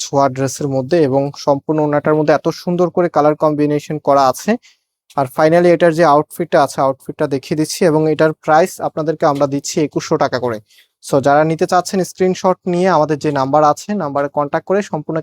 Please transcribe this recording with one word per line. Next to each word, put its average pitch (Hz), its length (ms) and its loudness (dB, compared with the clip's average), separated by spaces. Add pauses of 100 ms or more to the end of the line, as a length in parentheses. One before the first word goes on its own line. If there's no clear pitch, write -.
ছোঁয়া 139 220 0 (100)
ড্রেসের 135 400 -4
মধ্যে, 135 220 -2 (100)
এবং 135 140 0 (240)
সম্পূর্ণ 151 360 -2
ওড়নাটার 151 360 0
মধ্যে 156 220 2
এত - 80 -4 (140)
সুন্দর 180 340 0
করে 175 200 0
কালার 151 280 2
কম্বিনেশন 147 540 -2 (100)
করা 139 240 4
আছে। - 200 -4 (680)
আর 139 60 0 (100)
finally 170 400 4
এটার 170 240 2
যে 175 40 4 (100)
আউটফিটটা 156 520 0
আছে, - 200 -10
আউটফিটটা 143 480 -4
দেখিয়ে 147 260 -6
দিচ্ছি, - 200 -4 (100)
এবং 156 120 2 (120)
এটার 156 180 2 (120)
প্রাইস 165 280 2 (160)
আপনাদেরকে 156 440 -4
আমরা 143 220 0
দিচ্ছি - 220 -6 (120)
একুশশো - 280 -4 (100)
টাকা 131 200 -2
করে। 113 140 -4 (440)
So, - 120 -4 (120)
যারা 143 140 4 (100)
নিতে 160 200 -2
চাচ্ছেন, 185 280 0 (120)
স্ক্রিনশট 185 480 -2 (140)
নিয়ে 180 140 0 (100)
আমাদের 151 260 0
যে 151 60 0 (100)
নাম্বার 135 220 2 (100)
আছে, - 180 -6 (140)
নাম্বারে 143 240 -2 (100)
কন্ট্যাক্ট 147 320 -4
করে 190 100 2 (120)
সম্পূর্ণ 160 320 -6